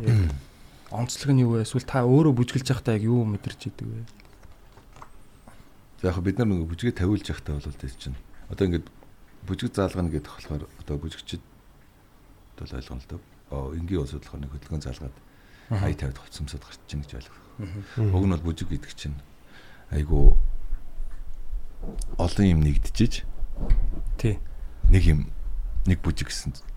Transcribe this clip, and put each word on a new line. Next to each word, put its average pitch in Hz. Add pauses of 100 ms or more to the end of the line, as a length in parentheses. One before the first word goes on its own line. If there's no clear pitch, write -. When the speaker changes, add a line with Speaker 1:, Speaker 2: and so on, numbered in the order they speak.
Speaker 1:
Яг 98
Speaker 2:
Мм. - (640)
Speaker 1:
онцлог 120
нь 131
юу 117
вэ? 107
Эсвэл -
та 127
өөрөө 147
бүжиглж 123
явах 131
та 117
яг 104
юу 117
мэдэрч -
идэг 107
вэ? 113 (2000)
Speaker 2:
За, 90
яг 87
бид 95
нар 120
нэг 92
бүжгээ 117
тавиулж 95
явах -
та 73
бол, 71
тий, 65
чинь. 65 (340)
Одоо 95
ингээд 82 (640)
бүжиг 120
заалгана 90
гэдэг 73
болохоор - (160)
одоо 73
бүжигчид 78 (1120)
бол -
ойлгоно 65
л -
доо. 80 (300)
Оо, 69
энгийн 85
улсад 73
болохоор 71
нэг 69
хөдөлгөөн 73
заалгаад 65 (580)
Speaker 1:
Аха. 98
Speaker 2:
ая 90
тавьд 67
хувцсамсаад -
гарч - (140)
ийн 73
гэж -
ойлгох. - (200)
Speaker 1:
Мгм. 101 (180)
Speaker 3:
Мгм. 104
Speaker 2:
Уг 95
нь 95
бол 80
бүжиг 82
гэдэг -
чинь 71 (720)
айгүй 73 (1800)
олон 90
юм 82
нэгдэжиж - (960)
Speaker 1:
Тий. 107 (520)
Speaker 2:
нэг 92
юм, 76 (560)
нэг 92
бүжиг -
гэсэн - (240)